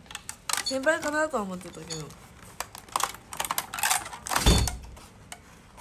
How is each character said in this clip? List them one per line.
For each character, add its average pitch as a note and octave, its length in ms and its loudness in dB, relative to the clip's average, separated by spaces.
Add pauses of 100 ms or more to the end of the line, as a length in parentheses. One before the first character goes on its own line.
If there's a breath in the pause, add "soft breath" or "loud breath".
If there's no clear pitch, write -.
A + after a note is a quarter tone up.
(640)
先 C4+ 180 0
輩 D#4+ 180 4
か D4 100 -2
な D#4 180 2
と D#4 80 -2
は G#3+ 60 2
思 F#3+ 120 -4
っ F3+ 40 -8
て F3+ 100 -12
た D#3+ 120 -14
け E3 140 -10
ど。 D3+ 100 -8 (3750)